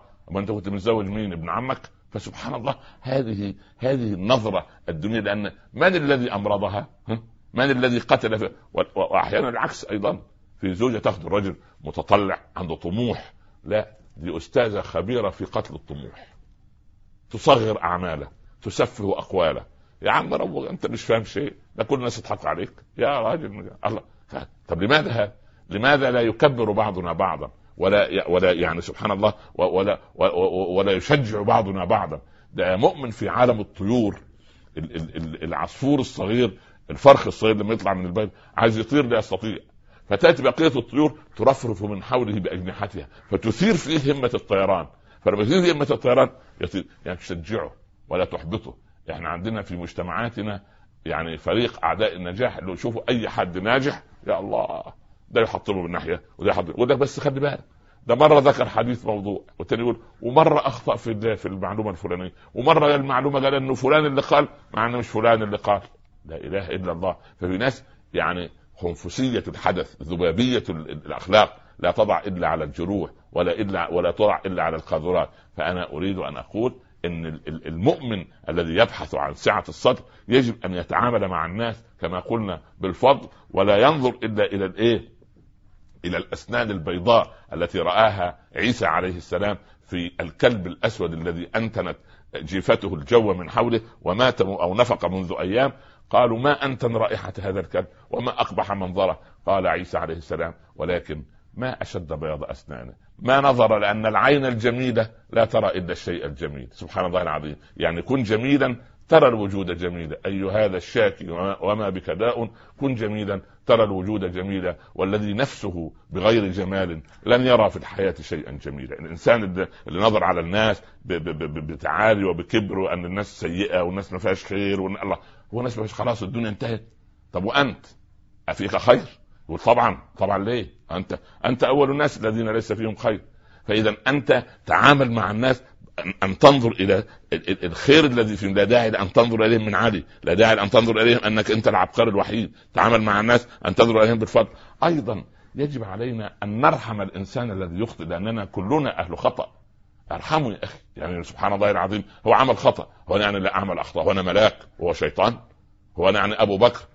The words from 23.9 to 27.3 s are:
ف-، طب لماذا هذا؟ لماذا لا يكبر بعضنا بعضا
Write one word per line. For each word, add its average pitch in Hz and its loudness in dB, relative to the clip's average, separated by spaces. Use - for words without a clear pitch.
ف-، 67 -12
طب 85 -4
لماذا 143 2
هذا؟ 110 -2
لماذا 131 2
لا 123 2
يكبر 117 2
بعضنا 95 -2
بعضا 82 -2